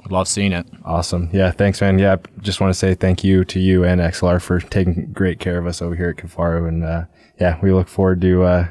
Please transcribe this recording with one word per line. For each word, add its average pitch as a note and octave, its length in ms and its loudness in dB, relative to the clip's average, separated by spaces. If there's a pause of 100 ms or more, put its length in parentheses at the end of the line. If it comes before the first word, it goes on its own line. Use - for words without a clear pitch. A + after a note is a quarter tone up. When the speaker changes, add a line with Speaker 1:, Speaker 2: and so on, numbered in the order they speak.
Speaker 1:
we'd F#2 80 -10
love F#2 160 0
seeing G2+ 240 0
it. F2 140 -4 (180)
Speaker 2:
Awesome. E2+ 480 -2
Yeah, F#2+ 180 2
thanks, G2+ 300 0
man. F#2+ 180 2
Yeah, F#2+ 180 4 (260)
just G2+ 180 -4
wanna F#2+ 140 2
say F#2+ 200 0
thank F#2 300 0
you F#2+ 220 4
to - 120 -6
you F#2 240 4
and F2+ 180 2
X E2+ 220 -2
L F2+ 60 2
R F2+ 100 2
for F2+ 220 -2
taking F2+ 540 -2
great F#2 260 -2
care F2 160 -4
of F2 100 -4
us F2 140 -6
over E2+ 160 -6
here F2 140 -2
at D#2+ 60 -8
Kifaru. E2+ 520 -4
And, E2 160 -2
uh, E2 200 -4 (360)
yeah, F2 220 0
we F#2+ 100 4
look F#2 160 2
forward F#2 320 0
to, F2+ 240 4
uh, F2+ 260 2